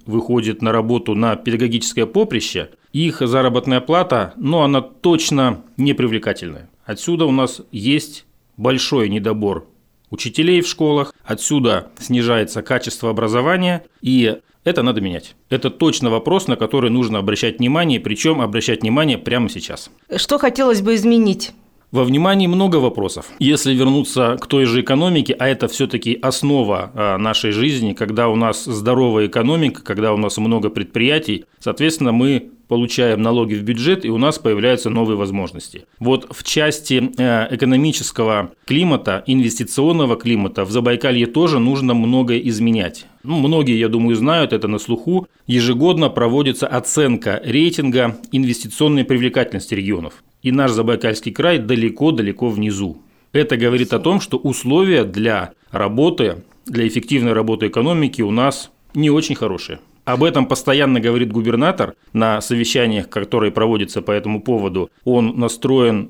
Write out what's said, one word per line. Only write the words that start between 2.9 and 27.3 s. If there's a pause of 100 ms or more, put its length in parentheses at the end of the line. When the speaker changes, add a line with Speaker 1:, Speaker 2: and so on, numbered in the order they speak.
Speaker 1:
их
заработная
плата,
ну,
она
точно (140)
непривлекательная. (140)
Отсюда
у
нас (100)
есть (320)
большой
недобор (420)
учителей
в
школах, (100)
отсюда
снижается
качество
образования, (160)
и (260)
это
надо
менять. (140)
Это
точно
вопрос,
на
который
нужно
обращать
внимание,
причём
обращать
внимание
прямо
сейчас. (260)
Speaker 2:
Что
хотелось
бы
изменить? (380)
Speaker 1:
Во
внимании
много
вопросов. (140)
Если
вернуться
к
той
же
экономике,
а
это
всё-таки
основа,
а,
нашей